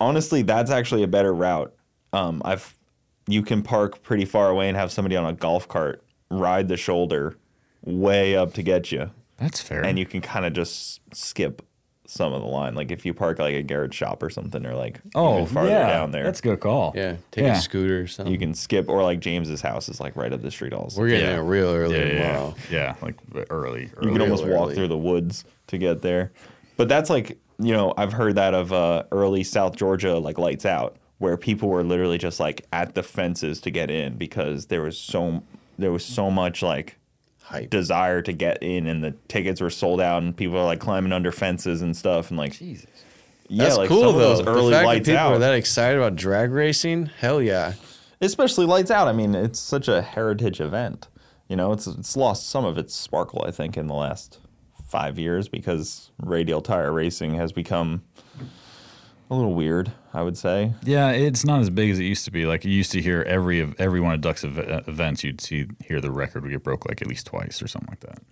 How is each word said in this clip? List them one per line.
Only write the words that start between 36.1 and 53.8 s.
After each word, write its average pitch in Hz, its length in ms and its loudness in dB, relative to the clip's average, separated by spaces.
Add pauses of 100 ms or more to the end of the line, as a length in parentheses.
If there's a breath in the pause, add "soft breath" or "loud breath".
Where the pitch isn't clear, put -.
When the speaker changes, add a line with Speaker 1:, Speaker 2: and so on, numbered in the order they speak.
Speaker 1:
much, 92 320 0
like, 76 360 -4 (460)
Speaker 3:
Hype. - 260 -10
Speaker 1:
desire 90 520 2
to 85 100 -6
get 85 320 -2
in, 90 240 -2
and 80 160 -2
the 76 80 -4 (160)
tickets 92 320 -2
were 90 100 0
sold 90 300 0
out, 87 240 2
and 85 120 -2
people 90 220 -2
are, 90 80 2
like, 85 140 0
climbing 95 320 0
under 90 220 0
fences 90 480 -2
and 85 160 -2
stuff, 85 320 0
and, 87 100 -4
like, 71 140 -4
Speaker 2:
Jesus. 165 320 -16 (640 soft breath)
Speaker 1:
yeah, 107 160 4
Speaker 3:
That's 131 120 6
Speaker 1:
like, 98 120 4
Speaker 3:
cool, 190 140 8
Speaker 1:
some 247 60 10
of 180 60 6
Speaker 3:
though. 127 200 8
Speaker 1:
those 110 100 2
Speaker 3:
The 113 60 2
Speaker 1:
early 120 200 6
Speaker 3:
fact 156 120 8
that - 40 6
Speaker 1:
Lights 117 220 4
Speaker 3:
people 147 100 6
Speaker 1:
Out. 151 140 4
Speaker 3:
are 117 60 4
that 131 160 4
excited 120 440 2
about 110 160 2
drag 98 360 2
racing, 156 580 0 (100)
hell 135 220 2
yeah. 95 320 0 (480 loud breath)
Speaker 1:
Especially 196 440 2
Lights 185 240 4
Out. 208 200 4
I - 20 2
mean, 107 240 2
it's 107 240 -2
such - 300 -2
a 104 120 4
heritage 110 600 -2
event. 95 480 -6 (400 soft breath)
You 92 80 -2
know, 92 160 2
it's, 104 140 -4
it's - 280 -8
lost 123 340 0
some 135 160 -2
of 82 120 -2
its - 180 -8
sparkle, - 500 -4
I 82 60 -4
think, 78 260 -6
in 80 100 -4